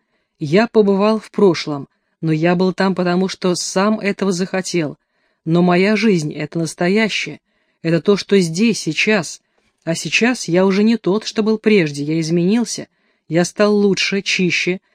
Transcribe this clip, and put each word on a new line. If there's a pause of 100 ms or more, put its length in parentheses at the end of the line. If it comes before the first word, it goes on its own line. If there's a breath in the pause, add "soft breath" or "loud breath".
(400)
Я
побывал
в
прошлом, (340)
но
я
был
там
потому,
что
сам
этого
захотел. (480)
Но
моя
жизнь —
это
настоящее, (400)
это
то,
что
здесь,
сейчас. (420)
А
сейчас
я
уже
не
тот,
что
был
прежде,
я
изменился, (400)
я
стал
лучше,
чище. (160)